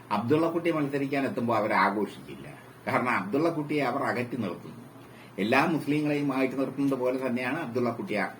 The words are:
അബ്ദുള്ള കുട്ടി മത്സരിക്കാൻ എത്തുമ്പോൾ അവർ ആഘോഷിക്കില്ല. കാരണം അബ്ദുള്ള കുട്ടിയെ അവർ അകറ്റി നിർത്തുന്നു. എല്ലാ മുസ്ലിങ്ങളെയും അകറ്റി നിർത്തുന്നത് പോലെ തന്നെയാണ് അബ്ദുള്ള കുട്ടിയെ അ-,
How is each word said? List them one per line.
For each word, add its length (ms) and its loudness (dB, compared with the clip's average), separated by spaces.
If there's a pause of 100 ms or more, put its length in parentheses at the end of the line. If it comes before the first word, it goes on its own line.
(100)
അബ്ദുള്ള 400 2
കുട്ടി 200 0
മത്സരിക്കാൻ 540 0
എത്തുമ്പോൾ 320 0
അവർ 160 2
ആഘോഷിക്കില്ല. 840 0 (320)
കാരണം 240 2
അബ്ദുള്ള 380 2
കുട്ടിയെ 360 0
അവർ 180 0
അകറ്റി 340 -2
നിർത്തുന്നു. 400 -6 (640)
എല്ലാ 260 4
മുസ്ലിങ്ങളെയും 680 0
അകറ്റി 220 0
നിർത്തുന്നത് 440 0
പോലെ 280 0
തന്നെയാണ് 340 -2
അബ്ദുള്ള 300 0
കുട്ടിയെ 300 -2
അ-, 200 -4